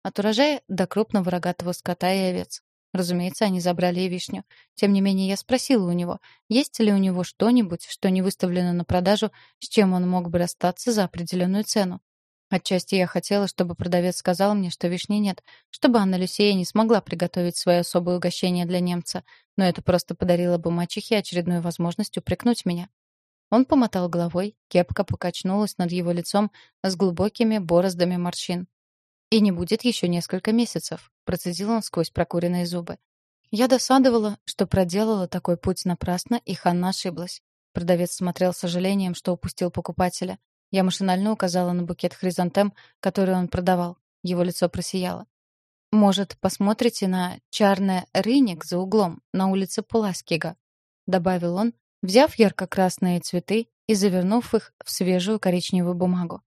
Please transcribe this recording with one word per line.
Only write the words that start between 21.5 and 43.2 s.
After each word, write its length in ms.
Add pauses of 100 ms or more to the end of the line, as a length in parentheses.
возможность 560
упрекнуть 480
меня. 240 (600)
Он 140
помотал 460
головой, 440 (140)
кепка 360
покачнулась 720
над 140
его 200
лицом 380 (320)
с 120
глубокими 600
бороздами 640
морщин. 500 (640)
«И 100
не 100
будет 320
ещё 260
несколько 440
месяцев», 580 (140)
процедил 460
он 120
сквозь 280
прокуренные 560
зубы. 320 (520)
Я 180
досадовала, 760
что 220
проделала 600
такой 280
путь 280
напрасно, 600
и 100
Ханна 360
ошиблась. 520 (300)
Продавец 400
смотрел 400
с 60
сожалением, 560
что 180
упустил 380
покупателя. 680 (320)
Я 140
машинально 480
указала 400
на 100
букет 320
хризантем, 580 (280)
который 340